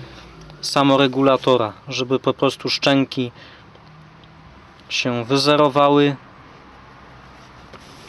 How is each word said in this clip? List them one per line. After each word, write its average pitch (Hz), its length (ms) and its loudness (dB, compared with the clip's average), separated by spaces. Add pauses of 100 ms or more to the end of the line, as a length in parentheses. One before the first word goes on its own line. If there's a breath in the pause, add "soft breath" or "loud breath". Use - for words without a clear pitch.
(600 loud breath)
samoregulatora, 135 1120 0 (140)
żeby 127 320 -4
po 131 140 -2
prostu - 360 -4
szczęki 135 600 -2 (1600 loud breath)
się 120 360 -4
wyzerowały 143 920 2 (1900)